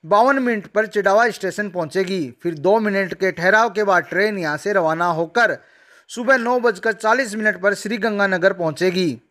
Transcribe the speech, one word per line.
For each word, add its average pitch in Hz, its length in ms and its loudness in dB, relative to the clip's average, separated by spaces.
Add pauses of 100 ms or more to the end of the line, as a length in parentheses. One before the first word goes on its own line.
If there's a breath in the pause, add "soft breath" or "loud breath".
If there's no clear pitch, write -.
बावन 233 320 4
मिनट 233 280 -2
पर 214 200 -2
चिड़ावा 208 440 2
स्टेशन 202 380 -6
पहुंचेगी। 180 640 -4 (100)
फिर 170 120 -4
दो 185 260 2
मिनट 196 340 -2
के 185 180 -2
ठहराव 208 380 2
के 214 140 -2
बाद 185 180 4
ट्रेन 202 360 -2
यहां 156 180 -4
से 196 160 -4
रवाना 170 340 0
होकर 165 580 0 (440 soft breath)
सुबह 247 280 0
नौ 240 240 0
बजकर 226 320 0
चालीस 220 420 0
मिनट 214 260 -2
पर 196 140 0
श्री 214 220 -6
गंगानगर 196 560 0
पहुंचेगी। 175 680 -2 (120)